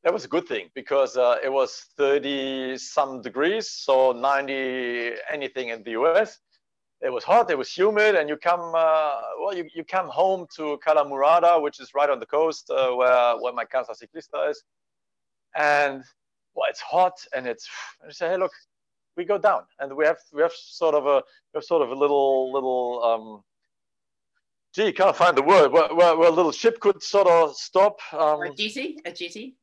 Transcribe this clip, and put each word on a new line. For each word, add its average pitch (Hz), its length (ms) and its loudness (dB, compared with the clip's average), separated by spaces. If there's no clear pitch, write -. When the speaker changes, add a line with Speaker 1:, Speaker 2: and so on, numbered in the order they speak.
Speaker 1:
that 175 100 2
was 196 120 -6
a - 20 -18
good 170 200 -4
thing, 98 280 -6
because, 127 420 -2
uh, 123 260 2
it 135 80 -2
was 135 360 -2
thirty 139 800 -2
some 135 440 -4
degrees, 147 480 -4
so 131 440 2
ninety 127 960 -4
anything 131 380 -8
in 113 140 -10
the 113 80 -10
U 117 240 0
S. 208 240 0
It 131 80 -4
was 120 140 -8
hot, 226 260 2
it - 80 0
was 131 160 -8
humid, 208 420 2
and 151 140 0
you 151 80 -6
come, 170 380 -4
uh, 156 460 2
well, 190 160 -4
you, 170 160 -8
you 160 100 -12
come 185 240 -4
home 180 380 0
to 151 300 -6
Cala 156 180 4
Murada, 156 580 4
which 147 180 -4
is 127 160 -20
right 147 140 2
on 131 100 0
the 110 60 -12
coast, 156 440 -2
uh, 135 220 0
where, 123 500 2
where 123 120 -4
my 120 120 -6
Casa 127 280 -6
Ciclista 151 560 -8
is. 147 140 -8
And, 143 480 0
well, - 140 -2
it's - 120 -12
hot, 180 320 0
and 127 100 -6
it's, 120 240 -8
and 156 80 -20
you 147 40 -20
say, 170 160 -6
"Hey, 185 80 -2
look, 185 140 -2
we 175 60 -6
go 196 140 0
down," 196 260 2
and 139 160 -10
we 151 100 0
have, 156 140 2
we 147 80 -2
have 170 120 0
sort - 420 -2
of 143 120 2
a, 139 140 4
we 156 40 -6
have 151 60 -8
sort 165 180 0
of 120 80 0
a 131 60 -6
little, 135 560 0
little, 127 520 -4
um, 110 380 -2
gee, 208 180 0
can't 185 240 2
find 175 220 4
the 139 60 2
word, 156 280 6
where, 156 220 4
where, 170 240 4
where 170 120 6
a 156 40 2
little 165 180 2
ship 226 280 0
could 202 240 0
sort 202 240 2
of 165 280 4
stop. 202 440 0
Um, 151 280 0
Speaker 2:
A 143 120 -8
jetty, 214 520 -8
a 170 60 -10
jetty. 208 520 -14